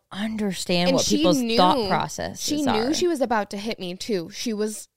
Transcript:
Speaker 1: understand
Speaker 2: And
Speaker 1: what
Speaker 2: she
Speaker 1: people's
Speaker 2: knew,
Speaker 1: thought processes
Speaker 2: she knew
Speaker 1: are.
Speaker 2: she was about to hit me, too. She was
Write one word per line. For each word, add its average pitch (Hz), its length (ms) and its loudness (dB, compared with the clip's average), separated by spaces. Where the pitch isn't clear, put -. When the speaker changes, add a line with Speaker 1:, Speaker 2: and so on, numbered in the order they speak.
Speaker 1:
understand 196 800 0
Speaker 2:
And - 80 4
Speaker 1:
what - 80 2
Speaker 2:
she 240 140 2
Speaker 1:
people's 294 220 4
Speaker 2:
knew, 226 160 0
Speaker 1:
thought 208 320 4
processes 160 560 -4
Speaker 2:
she 302 180 -2
knew 233 280 0
Speaker 1:
are. 320 40 2
Speaker 2:
she 359 120 0
was 330 140 0
about 220 300 0
to 208 60 -8
hit 208 220 -6
me, 180 160 -8
too. 190 360 -4
She - 220 -6
was 214 440 -4